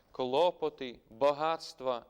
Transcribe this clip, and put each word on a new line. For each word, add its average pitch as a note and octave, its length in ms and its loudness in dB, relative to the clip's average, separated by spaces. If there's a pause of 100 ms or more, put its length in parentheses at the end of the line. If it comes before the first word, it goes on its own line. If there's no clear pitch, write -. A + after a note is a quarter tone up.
(120)
клопоти, C#3 880 0 (100)
багатства C#3 1000 -2